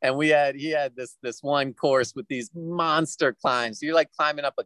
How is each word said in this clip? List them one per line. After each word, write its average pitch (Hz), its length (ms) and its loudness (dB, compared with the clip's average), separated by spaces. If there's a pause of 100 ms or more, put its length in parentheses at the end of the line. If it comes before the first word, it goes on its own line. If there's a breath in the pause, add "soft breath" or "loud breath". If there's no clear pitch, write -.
And 131 160 2
we 151 100 2
had, 147 280 4
he 147 160 -6
had 143 260 -2
this, 123 240 -10
this 120 200 -8
one 139 320 0
course 135 400 2
with 120 140 -10
these 123 260 -8
monster 165 800 0
climbs. 120 500 -2
You're, 156 140 -2
like, 156 160 4
climbing 147 320 -2
up 139 140 -4
a 123 80 -6